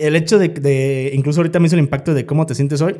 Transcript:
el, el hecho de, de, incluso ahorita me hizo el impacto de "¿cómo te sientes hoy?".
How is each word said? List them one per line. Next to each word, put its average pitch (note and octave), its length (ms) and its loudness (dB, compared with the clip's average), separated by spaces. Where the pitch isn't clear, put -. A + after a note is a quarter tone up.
el, D3+ 60 0
el D3+ 80 2
hecho E3 220 2
de, F3+ 100 2
de, C#3 640 -2
incluso D3 260 0
ahorita E3+ 180 0
me E3+ 80 4
hizo E3 100 2
el E3+ 60 4
impacto D3 320 -2
de C3 120 -2
"¿cómo D#3 200 -2
te C#3 100 -4
sientes C#3 240 -2
hoy?". F3+ 200 -2